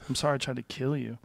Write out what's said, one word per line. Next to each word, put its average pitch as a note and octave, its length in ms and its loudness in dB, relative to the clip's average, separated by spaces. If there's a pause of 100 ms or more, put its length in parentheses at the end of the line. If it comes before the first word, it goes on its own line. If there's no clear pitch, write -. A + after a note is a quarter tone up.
"I'm B2+ 80 0
sorry D3 200 4
I - 20 0
tried C3 200 -2
to A#2+ 60 -4
kill C#3 320 0
you." A#2 280 -2